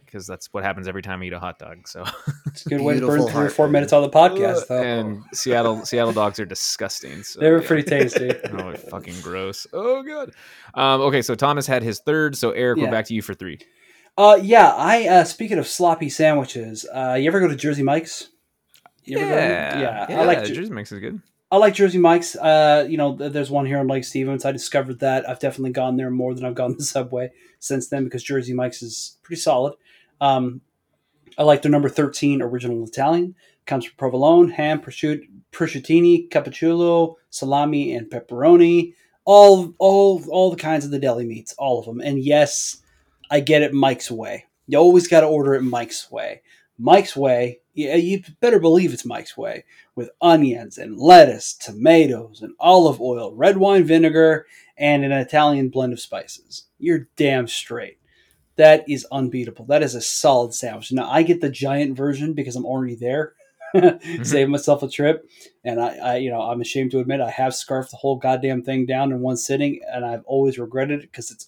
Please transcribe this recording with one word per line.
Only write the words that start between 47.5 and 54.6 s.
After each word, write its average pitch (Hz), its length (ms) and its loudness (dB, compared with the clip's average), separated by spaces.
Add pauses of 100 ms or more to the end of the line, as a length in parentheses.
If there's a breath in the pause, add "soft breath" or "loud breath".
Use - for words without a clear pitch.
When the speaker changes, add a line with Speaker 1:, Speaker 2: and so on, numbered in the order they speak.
Speaker 2:
yeah, 147 200 -4
you 185 280 0 (160)
better 233 200 4
believe 165 320 4
it's 123 140 -12
Mike's 110 320 -12
way, 113 280 -12 (300 soft breath)
with 120 140 -10 (100)
onions 135 600 2
and 107 180 -12
lettuce, 143 560 8
tomatoes 120 880 2
and 110 180 -16
olive 165 400 6
oil, 113 360 -6
red 190 220 2
wine 196 260 4
vinegar, 160 640 4 (300 soft breath)